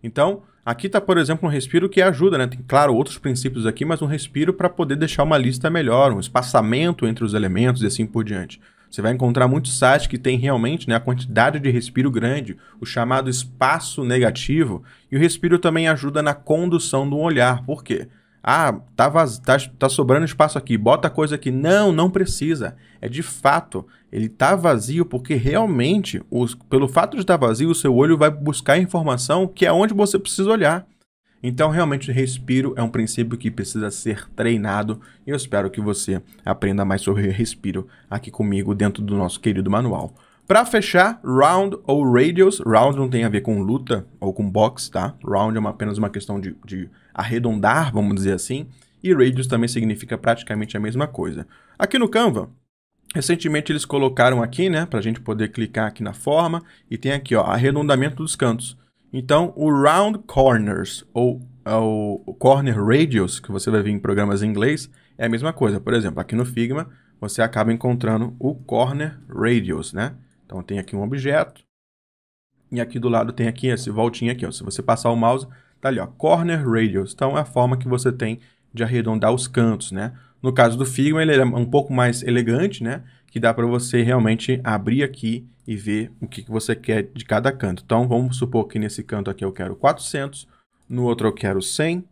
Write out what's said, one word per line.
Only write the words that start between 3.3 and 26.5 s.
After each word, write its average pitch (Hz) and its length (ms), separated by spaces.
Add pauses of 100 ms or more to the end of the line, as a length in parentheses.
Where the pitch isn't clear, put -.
aqui, 113 180
mas 160 180
um 160 40
respiro 151 480
pra 185 160
poder 151 260
deixar 156 280
uma 151 160
lista 127 320
melhor, 135 420
um 98 60
espaçamento 123 880
entre 117 160
os 104 100
elementos 107 480
e 107 60
assim 110 180
por 110 180
diante. 101 380 (280)
Você - 140
vai 113 100
encontrar 127 340
muitos 139 300
sites 135 300
que 127 100
têm 127 220
realmente, 131 500
né, 113 60
a 113 40
quantidade 127 600
de 139 100
respiro 127 400
grande, 117 480 (240)
o 113 60
chamado 131 420
espaço 135 760
negativo, 123 800 (300)
e 135 40
o 139 40
respiro 175 400
também 165 280
ajuda 147 360
na 147 100
condução 156 760
do 143 80
olhar. 127 500
Por 143 180
quê? - 240 (340)
"Ah, 139 320 (220)
tá 127 120
vaz-, 147 300
tá, 131 200 (200)
tá 135 120
sobrando 135 360
espaço 151 320
aqui, 123 180
bota 123 320
coisa 151 280
aqui." 135 160
Não, 180 400
não 165 180
precisa. 160 680 (240)
É - 80
de 127 140
fato, 147 640 (260)
ele 110 160
tá 135 280
vazio 156 500
porque 127 300
realmente, 160 840 (120)
os... 120 240